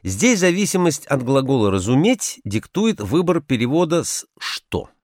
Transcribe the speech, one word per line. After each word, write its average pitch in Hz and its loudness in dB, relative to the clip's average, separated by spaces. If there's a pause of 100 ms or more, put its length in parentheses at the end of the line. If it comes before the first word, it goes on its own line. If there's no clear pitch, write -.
Здесь 180 2
зависимость 180 0
от 135 -2
глагола 131 2
"разуметь" 127 0
диктует 165 -4
выбор 165 0
перевода 147 -2
с - -8 (120)
"что". - -8 (160)